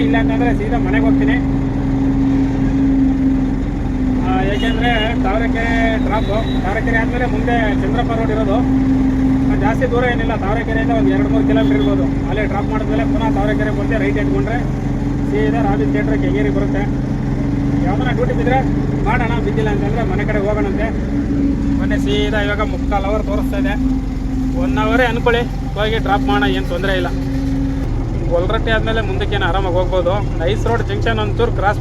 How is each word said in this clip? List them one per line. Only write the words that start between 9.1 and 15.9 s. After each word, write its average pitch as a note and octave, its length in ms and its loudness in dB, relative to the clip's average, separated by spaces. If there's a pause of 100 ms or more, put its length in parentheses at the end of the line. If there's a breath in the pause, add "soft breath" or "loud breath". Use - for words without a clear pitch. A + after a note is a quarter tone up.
ಆ, C4 140 2
ಜಾಸ್ತಿ C4 280 0
ದೂರ A#3+ 120 2
ಏನಿಲ್ಲ, A#3+ 320 0
ತಾವರೆಕೆರೆಯಿಂದ C3+ 640 0
ಒಂದು C3+ 160 2
ಎರಡು C3+ 140 2
ಮೂರು C3+ 180 2
ಕಿಲೋಮೀಟರ್ C3+ 320 2
ಇರ್ಬೋದು. C3+ 260 2 (240)
ಅಲ್ಲೇ C3 160 -2
ಡ್ರಾಪ್ - 260 -2
ಮಾಡಿದ್ಮೇಲೆ C#3 320 0
ಪುನಃ - 340 0
ತಾವರೆಕೆರೆ G#3 340 0
ಬಂದು C3+ 320 0
ರೈಟ್ - 200 0
ಎತ್ಕೊಂಡ್ರೆ C#3 340 0 (720)
ಸೀದಾ C#3+ 380 2
ರಾಬಿನ್ C#3+ 260 2